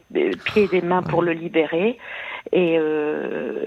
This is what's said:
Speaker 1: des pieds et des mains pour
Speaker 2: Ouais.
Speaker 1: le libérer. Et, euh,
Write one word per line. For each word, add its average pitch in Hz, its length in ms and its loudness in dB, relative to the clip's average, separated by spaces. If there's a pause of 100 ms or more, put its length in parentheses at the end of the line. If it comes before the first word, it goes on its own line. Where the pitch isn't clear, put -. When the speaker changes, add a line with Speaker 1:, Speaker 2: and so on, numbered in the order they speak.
(100)
Speaker 1:
des 156 200 0
pieds - 340 0
et 180 40 2
des 180 120 2
mains 175 220 2
pour 165 160 0
Speaker 2:
Ouais. 170 80 4
Speaker 1:
le 165 60 2
libérer. 165 640 0 (540)
Et, 170 260 4
euh, 151 880 -2